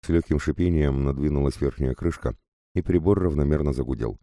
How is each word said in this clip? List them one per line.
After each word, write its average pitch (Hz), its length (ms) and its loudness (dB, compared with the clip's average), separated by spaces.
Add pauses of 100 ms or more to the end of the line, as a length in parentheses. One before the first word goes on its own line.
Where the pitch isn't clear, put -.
С - 60 -12
лёгким 82 300 0
шипением 73 640 0
надвинулась 69 560 0
верхняя 69 340 -2
крышка, 80 420 -4 (380)
и 92 80 0
прибор 87 360 2
равномерно 73 540 0
загудел. 60 500 -4